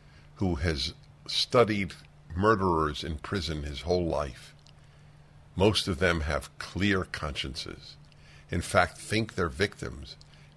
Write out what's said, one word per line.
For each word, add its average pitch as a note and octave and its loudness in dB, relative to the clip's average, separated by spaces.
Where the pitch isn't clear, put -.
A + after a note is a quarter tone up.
who F2+ 2
has D#2 -2
studied G#2 2
murderers F2+ 4
in D2+ -4
prison D#2+ -4
his D2 -8
whole F2 0
life, C#2+ -4
most G2 4
of F2 -2
them E2+ 2
have D2 -4
clear F#2+ 0
consciences. - -8
In F#2 0
fact, - 2
think - -2
they're F2 0
victims, D2+ -4